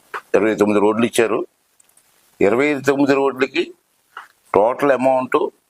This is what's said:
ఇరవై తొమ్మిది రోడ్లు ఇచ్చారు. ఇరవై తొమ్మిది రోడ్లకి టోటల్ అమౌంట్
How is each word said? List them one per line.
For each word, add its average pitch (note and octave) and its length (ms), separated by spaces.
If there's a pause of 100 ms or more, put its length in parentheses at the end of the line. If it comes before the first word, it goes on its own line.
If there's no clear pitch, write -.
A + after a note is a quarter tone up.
(360)
ఇరవై G#2 200
తొమ్మిది G#2 240
రోడ్లు G#2+ 260
ఇచ్చారు. A2+ 400 (960)
ఇరవై C3 460
తొమ్మిది C#3 280
రోడ్లకి C3+ 580 (800)
టోటల్ B2 380
అమౌంట్ C3 460 (320)